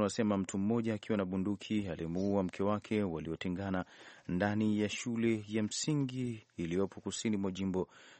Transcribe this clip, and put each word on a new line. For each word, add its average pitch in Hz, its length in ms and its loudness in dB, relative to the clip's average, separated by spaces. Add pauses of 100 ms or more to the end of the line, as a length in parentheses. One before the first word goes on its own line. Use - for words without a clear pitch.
wanasema 104 340 2
mtu 95 220 0
mmoja 113 360 2
akiwa 107 240 0
na 98 60 2
bunduki 98 640 -2
alimuua 92 540 0
mke 90 200 -2
wake 104 400 2
waliotengana 90 800 -2 (440)
ndani 104 520 2
ya 104 80 2
shule 113 600 0
ya 107 140 0
msingi 127 840 -2 (100)
iliyopo 87 440 0
kusini 104 360 0
mwa 98 140 0
jimbo 92 380 0 (320)